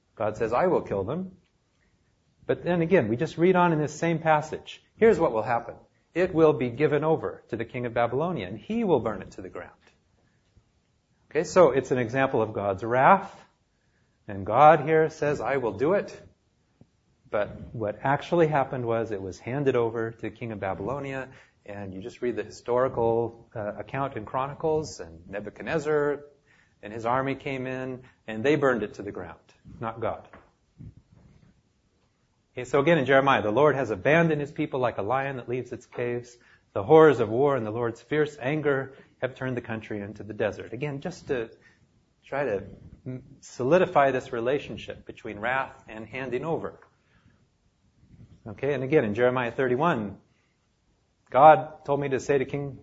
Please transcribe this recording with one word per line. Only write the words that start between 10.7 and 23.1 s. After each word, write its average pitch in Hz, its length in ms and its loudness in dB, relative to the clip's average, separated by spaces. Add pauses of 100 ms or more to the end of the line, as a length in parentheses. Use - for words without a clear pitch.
Okay, 156 120 0
so 165 280 8
it's 131 180 0
an 135 80 2
example 127 460 0
of 107 100 -4
God's 101 300 -2
wrath, 135 600 4 (840)
and 98 180 -10
God 147 360 8
here 156 280 2
says, 143 320 -2
"I 131 160 -2
will 113 160 -2
do 135 200 0
it." - 220 -4 (1160)
But 104 200 -2 (240)
what 107 300 -6
actually 151 440 2
happened 135 380 -2
was 113 260 -2
it 98 100 -6
was 92 160 -10
handed 135 380 -2
over 113 360 -2
to - 100 -18
the 110 80 -8
king 113 240 -10
of 101 80 -10
Babylonia, 127 680 -6 (380)
and 101 280 -12
you 95 80 -12
just 120 200 -12
read 120 160 -2
the 101 60 -4
historical, 117 1120 -2